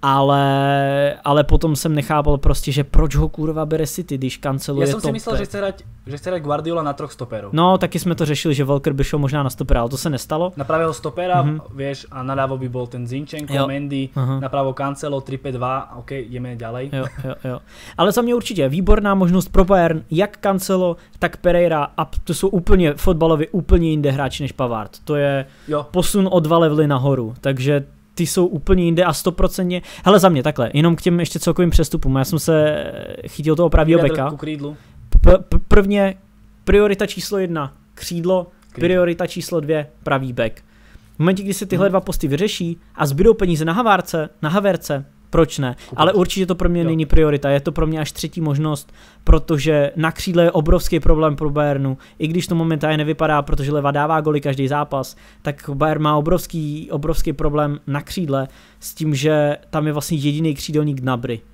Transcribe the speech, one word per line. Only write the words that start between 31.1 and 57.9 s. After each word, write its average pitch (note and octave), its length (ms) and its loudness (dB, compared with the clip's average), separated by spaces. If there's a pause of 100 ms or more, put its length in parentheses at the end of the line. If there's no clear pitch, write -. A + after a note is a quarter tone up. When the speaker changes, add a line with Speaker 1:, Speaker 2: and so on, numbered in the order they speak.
Speaker 1:
ještě E3 200 -4
celkovým F3 300 2
přestupům. D3+ 460 2
Já C3+ 100 2
jsem D#3+ 140 -2
se D3+ 460 0 (420)
chytil D3+ 280 -2
toho E3 140 2
pravýho D#3+ 300 4
Speaker 2:
Vyjadr D3+ 140 2
Speaker 1:
beka. C#3 160 -2
Speaker 2:
ku D3+ 80 -10
krídlu. D3 400 -10 (440)
Speaker 1:
P-, F3 160 10 (120)
p-, - 180 6
prvně G3 480 4 (480)
priorita G3+ 420 4
číslo G3 320 -6
jedna, E3 360 -4 (200)
křídlo, F3 540 -2 (240)
Speaker 2:
Křídlo. - 160 -2
Speaker 1:
priorita F3+ 400 2
číslo E3+ 320 -4
dvě, D3 280 -2 (160)
pravý C3 300 -2
bek. A#2 280 -4 (540)
V - 40 -20
momentě, F#3 240 0
kdy G3 100 -4
se G3 120 -8
tyhle F#3 200 0
Speaker 2:
Mhm. G3 60 2
Speaker 1:
dva F#3 100 0
posty F3 260 -4
vyřeší E3+ 500 -4 (180)
a D#3 100 -2
zbydou E3 280 4
peníze F3 320 0
na E3 80 -2
Havárce, F3+ 560 0 (120)
na D3+ 80 -2
Haverce, E3+ 560 -2 (240)
proč D#3+ 300 0
ne? B2+ 160 -2 (140)
Speaker 2:
Kupec. - 100 -12
Speaker 1:
Ale E3 140 4
určitě F#3+ 320 2
to F3 100 -2
pro F3 140 0
mě F3 120 0
Speaker 2:
Jo. E3 60 0
Speaker 1:
není D#3+ 180 0
priorita, D3 440 4
je C#3 100 4
to D3 120 -4
pro D#3+ 160 -2
mě D#3+ 120 -4
až D3 120 -6
třetí - 300 -8
možnost, D3+ 520 -2 (300)
protože D3+ 720 4
na D#3+ 160 0
křídle E3+ 320 0
je E3+ 80 4
obrovský D#3+ 480 2
problém D#3 360 4
pro D3+ 140 -2
Bayernu, C#3 480 0 (220)
i D#3 80 -2
když E3 200 -2
to F3+ 80 -2
momentálně D#3 420 0
nevypadá, D3+ 440 0
protože C#3+ 300 -2
leva C#3+ 200 0
dává D3+ 300 0
goly D3+ 200 0
každý C#3 260 -2
zápas, C#3+ 480 -4 (260)
tak C#3+ 320 -8
Bayern D#3 300 0
má D3+ 140 2
obrovský, D#3 760 -2
obrovský D#3 420 0
problém D3 540 -2
na C#3 140 -4